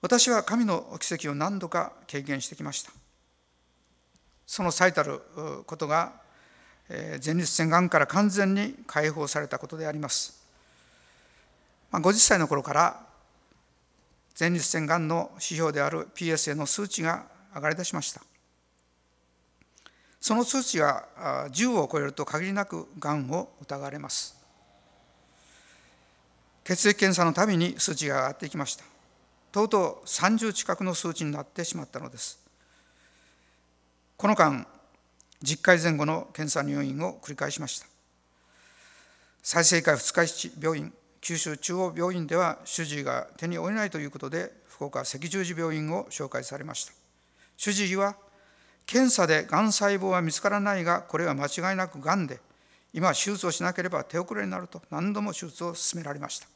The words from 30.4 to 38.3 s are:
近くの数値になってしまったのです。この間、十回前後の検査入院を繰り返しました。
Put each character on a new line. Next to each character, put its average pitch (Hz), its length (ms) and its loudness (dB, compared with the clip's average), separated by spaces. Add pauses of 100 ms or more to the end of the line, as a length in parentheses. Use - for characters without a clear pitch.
近 - 220 -2
く 185 80 -8
の 185 120 -2
数 165 200 -2
値 160 100 -4
に 147 60 -2
な 143 120 -6
っ 143 40 -12
て - 160 -10
し 170 140 -6
ま 151 80 -8
っ - 20 -20
た - 140 -12
の 127 100 -12
で 120 80 -18
す。 - 220 -10 (1800)
こ - 100 -2
の 208 80 6
間、 147 320 6 (760)
十 143 160 -2
回 180 220 6
前 165 120 2
後 147 140 2
の 160 260 -4
検 156 200 -4
査 147 100 0
入 143 200 -2
院 139 220 -4
を 185 180 -6
繰 - 80 -16
り 143 60 -12
返 143 160 -4
し - 80 -6
ま 139 80 -8
し - 100 -8
た。 - 80 -14 (1600)